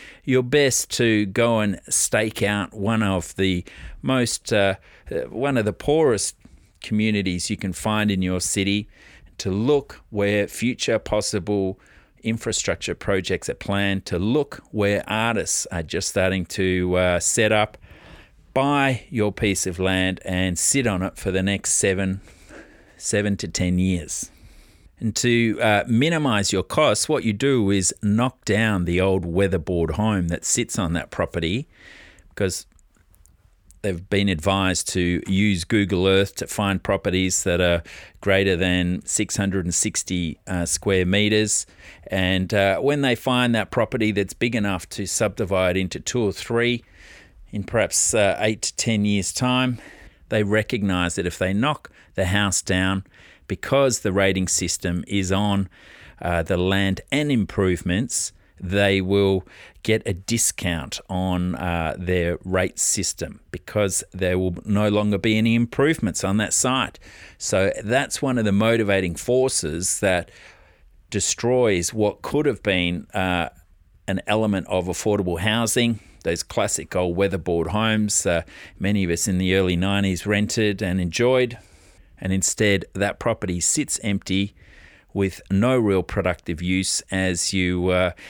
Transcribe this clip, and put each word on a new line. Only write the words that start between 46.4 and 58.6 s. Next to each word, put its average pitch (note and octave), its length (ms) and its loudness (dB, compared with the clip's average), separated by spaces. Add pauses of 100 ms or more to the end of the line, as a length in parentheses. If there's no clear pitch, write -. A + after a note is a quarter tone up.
in G2+ 140 -6
perhaps, - 480 0
uh, G2+ 260 2
eight A2 220 0
to - 160 -6
ten A2 260 0
years' G2+ 300 0
time, B2+ 460 0 (500)
they A2 140 0
recognise G2 720 0
that F2+ 120 -2
if F2 100 -4
they F#2 160 0
knock C3+ 380 -2 (240)
the F#2 120 0
house G2 340 2
down, F#2+ 420 0 (440)
because C3+ 520 0
the G2+ 120 -2
rating F#2+ 360 2
system F2 600 -2
is F#2+ 240 -2
on, G2+ 380 2 (520)
uh, F2 220 0
the F2+ 140 0
land F#2+ 440 0 (100)
and D3 200 0
improvements, F#2+ 1000 0 (280)
they G2 420 2